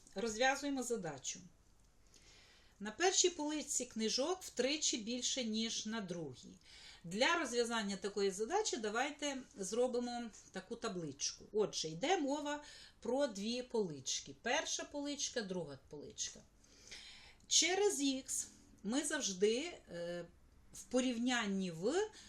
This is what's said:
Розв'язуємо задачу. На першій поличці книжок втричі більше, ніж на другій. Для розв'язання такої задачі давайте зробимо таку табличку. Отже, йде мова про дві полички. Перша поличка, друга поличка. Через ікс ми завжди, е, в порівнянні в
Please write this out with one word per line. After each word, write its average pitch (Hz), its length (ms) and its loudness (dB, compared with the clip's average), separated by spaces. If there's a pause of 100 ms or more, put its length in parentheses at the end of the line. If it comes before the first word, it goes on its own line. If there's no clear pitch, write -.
(160)
Розв'язуємо 262 680 0
задачу. 170 560 -4 (1400)
На 208 120 -8
першій 359 380 6
поличці 302 560 -2
книжок 247 560 0
втричі 285 560 0
більше, 247 460 -2
ніж 220 420 -2
на 220 160 -4
другій. 175 560 -8 (460)
Для 247 340 4
розв'язання 233 600 0
такої 196 340 2
задачі 302 460 0
давайте 262 600 0 (200)
зробимо 240 640 0 (300)
таку 190 240 -8
табличку. 180 760 -4
Отже, 190 360 2
йде 254 300 2
мова 294 460 0 (360)
про 269 280 2
дві 226 360 -2
полички. 160 800 -4
Перша 311 420 0
поличка, 285 580 -4
друга 175 380 -6 (100)
поличка. - 500 -10 (1080)
Через 359 540 6
ікс 269 460 0 (360)
ми 254 200 0
завжди, 240 680 2 (160)
е, 170 360 -6 (480)
в - 100 -14
порівнянні 240 880 2
в 277 380 2 (200)